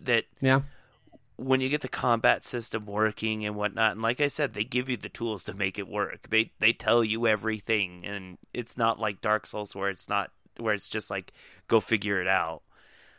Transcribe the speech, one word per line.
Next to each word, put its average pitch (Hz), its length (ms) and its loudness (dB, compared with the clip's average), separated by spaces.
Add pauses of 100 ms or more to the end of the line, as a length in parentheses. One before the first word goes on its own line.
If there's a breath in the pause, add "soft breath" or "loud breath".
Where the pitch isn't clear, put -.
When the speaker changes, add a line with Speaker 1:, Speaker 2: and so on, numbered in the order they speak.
Speaker 1:
that 117 200 2 (180)
Speaker 2:
Yeah. 135 180 6 (760 soft breath)
Speaker 1:
when 131 260 2
you 131 80 0
get - 100 0
the - 80 -6
combat 120 560 2
system 117 400 -4
working 107 640 0
and 104 100 -4
whatnot, 104 360 0
and 107 100 -6
like 117 180 0
I 147 80 2
said, 139 240 -2
they 104 120 -6
give 127 260 -2
you 120 80 -2
the - 100 -10
tools 110 360 -4
to 95 100 -6
make 98 240 -4
it 95 100 -8
work. 95 400 -4
They, 110 320 2
they 110 140 4
tell 117 280 4
you 113 240 0
everything, 107 800 -2
and 95 320 -10 (160)
it's - 240 -6
not 113 240 2
like 104 220 -2
Dark 107 240 0
Souls 107 280 -6
where 98 140 0
it's 98 200 -6
not, 101 240 -2 (260)
where 113 160 0
it's - 160 -6
just 107 200 -4
like, 98 220 -6 (340 soft breath)
"Go 113 140 8
figure 101 400 0
it 90 80 0
out." 85 320 0 (580 soft breath)